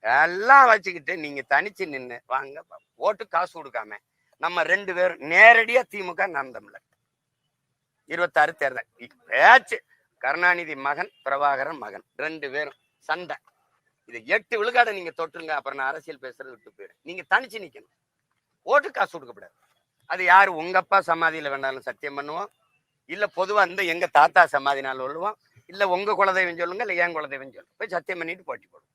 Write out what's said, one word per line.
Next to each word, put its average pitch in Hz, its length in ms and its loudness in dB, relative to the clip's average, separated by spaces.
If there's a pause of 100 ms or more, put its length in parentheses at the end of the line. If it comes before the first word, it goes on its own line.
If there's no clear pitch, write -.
எல்லாம் 185 640 4
வச்சுக்கிட்டு 180 440 -2 (100)
நீங்க 143 160 -10 (140)
தனிச்சு 190 320 -2
நின்னு 127 300 -12 (100)
வாங்க, 139 380 -8 (360)
ஓட்டு 208 280 -4
காசு 175 260 -4
கொடுக்காம 120 440 -12 (420)
நம்ம 170 240 -2
ரெண்டு 185 300 -2
பேரும் 175 340 -2
நேரடியா 226 560 8
தி 202 180 -14
மு 180 120 -8
க, 190 200 -2
நாம் 135 200 -6
தமிழர் 104 320 -20 (1200)
இருபத்தாறு 160 500 0
தேர்தல் 123 500 -6 (200)
பேச்சு. 185 460 6 (460)
கருணாநிதி 170 520 0 (120)
மகன், 143 240 -4 (120)
பிரபாகரன் 139 600 -4
மகன், 104 220 -16 (140)
ரெண்டு 151 320 -10
பேரும் 143 280 -10 (300)
சண்டை. 160 280 -6 (720)
இதை 120 180 -16
எட்டு 202 300 -2
விழுக்காடை 233 380 0
நீங்க 170 240 -10
தொட்டுருங்க, 165 380 -8
அப்புறம் 139 240 -8
நான் 135 120 -2
அரசியல் 151 320 -14
பேசுறது 131 300 -18
விட்டு 110 160 -20
போயிடும். - 280 -20 (100)
நீங்க 175 140 -14 (100)
தனிச்சு 220 320 -2
நிக்கணும், 160 280 -20 (720)
ஓட்டு 285 240 2
காசு - 220 -2
கொடுக்கப்படாது. 113 420 -18 (560)
அது 180 140 -4
யாரு? 190 260 8 (120)
உங்க 180 200 0
அப்பா 196 160 2 (120)
சமாதியில 160 420 -2
வேணாலும் 135 360 -6
சத்தியம் 139 300 -10
பண்ணுவோம், 156 300 -10 (640)
இல்ல 202 160 -4 (100)
பொதுவா 196 340 2
இந்த 190 220 -4
எங்க 170 160 -4 (100)
தாத்தா 170 240 6 (140)
சமாதினால 135 480 -4
சொல்லுவோம், 170 320 -8 (340)
இல்ல 196 260 -2
உங்க 202 240 -2
குலதெய்வம் 185 420 0
சொல்லுங்க, 185 240 -6
இல்ல 185 180 -4
என் 170 120 -4
குலதெய்வம் 135 380 -10
சொல்லுங்க, - 240 -20
போய் 202 160 -10
சத்தியம் 175 280 -6
பண்ணிட்டு 165 260 -10
போட்டி 120 180 -12
போடுவோம். - 280 -20